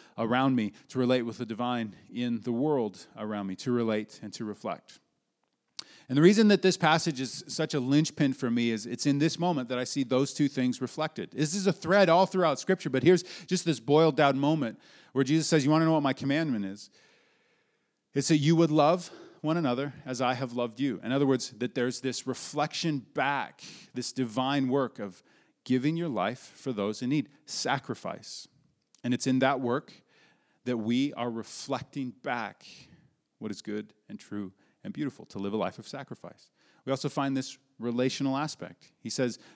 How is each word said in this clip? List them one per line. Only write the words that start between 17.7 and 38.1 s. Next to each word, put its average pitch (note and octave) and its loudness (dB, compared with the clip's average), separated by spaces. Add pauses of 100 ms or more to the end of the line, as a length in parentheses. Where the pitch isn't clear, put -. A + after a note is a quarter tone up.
It's C#3+ 0
that E3 6
you D#3 4
would E3 6
love D#3 4 (300)
one D#3 0
another C#3 -2 (100)
as B2+ -6
I B2+ 2
have B2 -6
loved A#2+ -4
you." B2+ -2
In G#2 -6
other C#3 2
words, C3 0
that A#2 -6
there's B2 -2
this C3 -6
reflection D3 -4 (140)
back, C3+ -2 (280)
this B2 -6
divine C3 0
work B2+ -2
of G2 -12 (400)
giving B2+ 0
your E3+ -2
life A2 -2
for - -8
those G#2 -2
in B2 -2
need, D3 0 (180)
sacrifice. - -6 (560)
And B2 -2
it's B2 -2
in C3 2
that C3+ 4
work B2+ -4 (720)
that B2 -2
we A#2+ 0
are A#2+ -4
reflecting B2 -8 (100)
back A#2 -6 (760)
what A2 -8
is G2 -10
good G#2+ -10 (160)
and G#2 -16
true G2+ -10 (320)
and G2 -10
beautiful, C#3+ -8
to - -14
live G2 -4
a A2 -2
life F#2+ -4
of - -18
sacrifice. - -16 (360)
We C3 -4
also C3+ -2
find C#3 -2
this - -6 (220)
relational B2+ -2